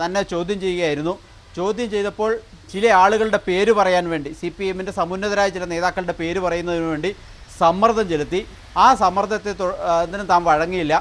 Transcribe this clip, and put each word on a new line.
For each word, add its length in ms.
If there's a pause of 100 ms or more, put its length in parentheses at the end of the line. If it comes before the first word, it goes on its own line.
തന്നെ 200 (120)
ചോദ്യം 320
ചെയ്യുകയായിരുന്നു. 500 (420)
ചോദ്യം 360
ചെയ്തപ്പോൾ 380 (400)
ചില 140 (160)
ആളുകളുടെ 460
പേര് 320
പറയാൻ 340
വേണ്ടി, 160 (100)
സി 160
പി 160
എമ്മിൻ്റെ 280
സമുന്നതരായ 560
ചില 180
നേതാക്കളുടെ 480
പേര് 240
പറയുന്നതിന് 480
വേണ്ടി 180 (480)
സമ്മർദ്ദം 520
ചെലുത്തി. 300 (420)
ആ 40 (140)
സമ്മർദ്ദത്തെ 580
തൊ-, 160 (140)
ആ, 40 (140)
ഇതിന് 240
താൻ 180
വഴങ്ങിയില്ല. 520